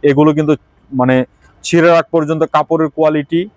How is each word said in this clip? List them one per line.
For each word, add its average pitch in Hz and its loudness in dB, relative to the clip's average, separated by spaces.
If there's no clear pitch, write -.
এগুলো 147 2
কিন্তু 151 0
মানে 127 0
ছিঁড়ার 170 2
আগ 156 -4
পর্যন্ত 156 -2
কাপড়ের 160 -2
কোয়ালিটি 156 -2